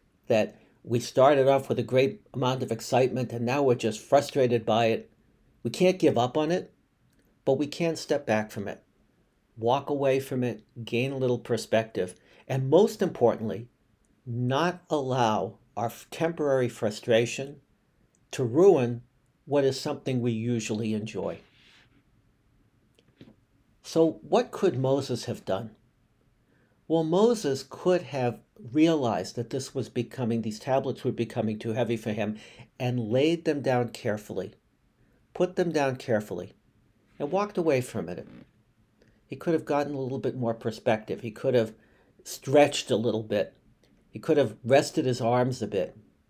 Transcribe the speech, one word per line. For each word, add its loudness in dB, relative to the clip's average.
that 0
we 0
started 6
off 2
with 0
a -2
great 2
amount 0
of -6
excitement 0
and -4
now 0
we're 4
just -4
frustrated 2
by 2
it. -2
We -4
can't 2
give 4
up 0
on 2
it, -2
but 4
we 0
can -2
step -2
back 0
from -10
it, -12
walk 0
away 2
from -4
it, -4
gain -2
a -8
little 0
perspective, -2
and -2
most 6
importantly, 0
not -2
allow 0
our -2
f-, -12
temporary 0
frustration 0
to -4
ruin 4
what 2
is 0
something -4
we 0
usually -2
enjoy. -6
So 2
what 0
could 0
Moses -2
have -8
done? -4
Well, 2
Moses 2
could 0
have -4
realized 2
that -6
this -8
was -4
becoming, -4
these -6
tablets -2
were 0
becoming -4
too -6
heavy 0
for -6
him, -4
and -4
laid 0
them -2
down 0
carefully, -6
put -2
them 0
down 0
carefully, -4
and -6
walked -2
away 2
for -6
a -4
minute. -10
He -12
could -2
have 0
gotten -2
a -6
little -6
bit -4
more -2
perspective. -2
He -10
could -2
have 2
stretched 2
a 4
little -2
bit. -2
He -16
could 0
have 0
rested 2
his -2
arms 0
a -6
bit. -4